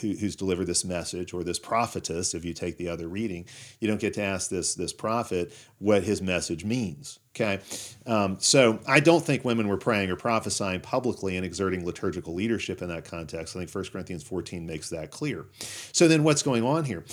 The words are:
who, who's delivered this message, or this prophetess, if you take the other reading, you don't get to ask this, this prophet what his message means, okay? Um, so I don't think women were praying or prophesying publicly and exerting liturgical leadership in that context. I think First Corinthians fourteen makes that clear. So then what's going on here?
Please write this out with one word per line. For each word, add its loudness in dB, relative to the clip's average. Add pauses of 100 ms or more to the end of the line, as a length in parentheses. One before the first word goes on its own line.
who, -2
who's -2
delivered 0
this 0
message, -4
or -4
this -2
prophetess, -2
if -6
you -2
take -4
the -4
other -4
reading, -6 (340)
you 2
don't 2
get 0
to -2
ask -2
this, -2
this -4
prophet -2 (260)
what 4
his 0
message -2
means, -4 (160)
okay? 0 (480)
Um, 4
so 6
I 8
don't 6
think 0
women 2
were 2
praying 2
or 0
prophesying 0
publicly -2
and -2
exerting -2
liturgical -4
leadership -2
in -6
that -8
context. -8
I -6
think -8
First -6
Corinthians -8
fourteen -6
makes -8
that -8
clear. -6 (460)
So 6
then 8
what's 6
going 4
on 2
here? -4 (100)